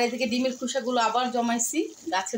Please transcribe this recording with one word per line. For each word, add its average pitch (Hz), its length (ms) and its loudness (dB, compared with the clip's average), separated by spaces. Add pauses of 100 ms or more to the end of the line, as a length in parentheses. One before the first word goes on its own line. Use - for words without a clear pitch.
এদিকে 240 260 -2
ডিমের 247 260 2
খোসাগুলো 247 400 0 (100)
আবার 240 160 2 (100)
জমাইছি 233 440 0 (340)
গাছে 190 260 0